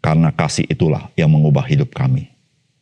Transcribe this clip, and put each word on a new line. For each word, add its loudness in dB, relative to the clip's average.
Karena 2
kasih -2
itulah -2
yang 2
mengubah 4
hidup -2
kami, -4